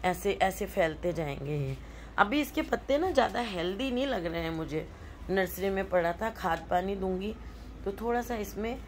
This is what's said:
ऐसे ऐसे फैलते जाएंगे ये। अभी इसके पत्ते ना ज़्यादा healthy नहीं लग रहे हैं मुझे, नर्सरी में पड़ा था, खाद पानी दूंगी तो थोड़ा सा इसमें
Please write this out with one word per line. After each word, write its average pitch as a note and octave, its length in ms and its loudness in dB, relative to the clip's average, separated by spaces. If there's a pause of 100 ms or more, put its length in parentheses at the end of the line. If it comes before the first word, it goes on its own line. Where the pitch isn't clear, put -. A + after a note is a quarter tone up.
ऐसे F3+ 280 2
ऐसे F#3+ 340 2
फैलते E3+ 460 2
जाएंगे D3 440 -2
ये। C3+ 180 0 (420)
अभी G#3 240 6
इसके D4+ 220 0
पत्ते - 340 2
ना F4+ 140 2
ज़्यादा A#3+ 300 4
healthy G3 500 -2
नहीं B3+ 160 2
लग G3+ 180 0
रहे E3+ 160 0
हैं E3 100 0
मुझे, D#3 340 -2 (440)
नर्सरी F#3 400 2
में F#3+ 200 0
पड़ा F3 240 4
था, A3 180 -2
खाद E3 380 0
पानी F#3 260 2
दूंगी F#3+ 380 -2 (520)
तो G3 60 0 (100)
थोड़ा A#3+ 200 2
सा A#3+ 160 -4
इसमें G#3+ 400 -4 (100)